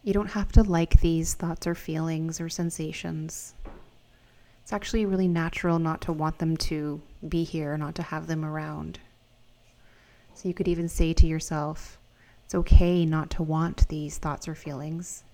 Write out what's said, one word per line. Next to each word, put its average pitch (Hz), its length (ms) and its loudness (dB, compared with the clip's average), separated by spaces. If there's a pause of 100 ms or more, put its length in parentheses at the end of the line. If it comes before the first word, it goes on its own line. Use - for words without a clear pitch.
you 202 120 0
don't 202 160 0
have 208 200 -4
to 220 120 10
like 170 400 6
these 165 320 2
thoughts 170 320 -6
or 170 80 0
feelings 160 680 -6
or 165 80 -6
sensations. 160 1040 -8 (1080)
It's - 100 -10
actually 214 320 -2
really 190 240 2
natural 170 500 0
not 160 220 -2
to 170 140 -4
want 156 240 -4
them 160 180 0
to 151 460 -6 (260)
be 170 160 -2
here, 151 320 -4
not 151 200 -6
to 170 80 -6
have 156 220 -8
them 156 160 -2
around. 156 560 -8 (1400)
So - 140 -6
you 175 60 -2
could 180 140 -2
even 170 200 0
say 165 240 2
to - 140 8
yourself, 156 720 -4 (480)
"It's - 80 -8
okay 175 500 8
not 156 280 0
to 170 100 -2
want 156 460 0
these 151 280 -8
thoughts 147 320 -8
or 160 60 -8
feelings 156 680 -10 (120)